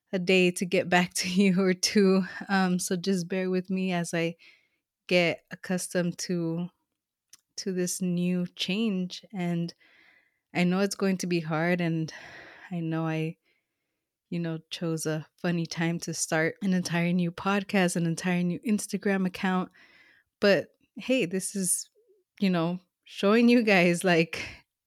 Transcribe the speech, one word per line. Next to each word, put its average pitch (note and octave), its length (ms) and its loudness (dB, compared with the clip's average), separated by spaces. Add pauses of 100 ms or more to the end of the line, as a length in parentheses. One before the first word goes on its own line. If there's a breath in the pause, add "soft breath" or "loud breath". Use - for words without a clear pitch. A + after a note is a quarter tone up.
(120)
a G3 60 -2
day F3+ 340 4
to F#3 140 -4
get F3 240 0
back F3+ 240 2
<laughs> - 20 -6
to F#3 140 -4
you F#3+ 320 4
or F#3 140 2
two. F#3+ 480 4 (260 loud breath)
Um, F#3 300 2
so - 160 -4
just F3 320 -2
bear F#3 240 -2
with F#3 180 -2
me F#3+ 220 -2
as F3 240 -2
I E3 220 -2 (720 soft breath)
get F3 440 2
accustomed F3+ 680 -4
to, E3+ 500 -4 (880)
to G3 140 -6
this F3+ 300 -2
new F3+ 540 0
change. F#3+ 760 -4
And F3 400 -4 (840 soft breath)
I F3+ 80 2
know F3+ 160 2
it's G3+ 160 0
going F#3+ 220 0
to F#3 100 -6
be E3+ 140 0
hard, E3 400 0
and E3 300 -2 (600 loud breath)
I F3 80 -6
know D#3+ 260 -2
I, D#3+ 300 -4 (920)
you F3 100 -4
know, E3 200 -4 (100)
chose D#3+ 360 -4
a D#3 220 -4 (140)
funny F3 240 -2
time E3 340 -2
to E3+ 140 -8
start D#3+ 480 -2
an F#3+ 120 0
entire F3 380 0
new F3 220 0
podcast, G3 640 0
an E3+ 80 0
entire F3 380 -2
new F3 220 -2
Instagram G3 640 -2
account. F#3 420 -2 (680 soft breath)
But F#3+ 300 4 (260)
hey, B3 300 0
this F#3 280 -4
is, F#3+ 360 -4 (500)
you G3 100 2
know, F3 300 0 (240)
showing A#3 460 4
you A#3+ 120 8
guys, F3+ 440 4
like, E3+ 360 2 (440 loud breath)